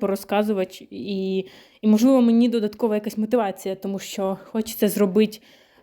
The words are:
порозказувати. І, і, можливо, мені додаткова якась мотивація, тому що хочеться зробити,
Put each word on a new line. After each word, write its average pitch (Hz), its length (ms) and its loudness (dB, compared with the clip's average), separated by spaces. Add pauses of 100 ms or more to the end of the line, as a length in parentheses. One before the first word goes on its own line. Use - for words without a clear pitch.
порозказувати. 202 880 -2
І, 190 480 -4 (440)
і, 214 60 2
можливо, 240 340 6
мені 233 260 4
додаткова 214 460 -2
якась 214 240 -4
мотивація, 208 560 -2
тому 196 240 -8
що 190 460 -6
хочеться 220 440 -2
зробити, 202 500 0 (440)